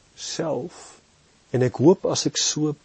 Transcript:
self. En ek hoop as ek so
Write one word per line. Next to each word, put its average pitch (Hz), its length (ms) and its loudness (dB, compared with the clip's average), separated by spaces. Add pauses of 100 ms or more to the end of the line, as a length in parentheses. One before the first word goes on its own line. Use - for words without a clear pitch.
(160)
self. 156 600 -8 (800)
En 123 120 2
ek 120 160 -2
hoop 175 260 6
as 147 220 -2
ek - 100 -6
so 151 340 -2 (100)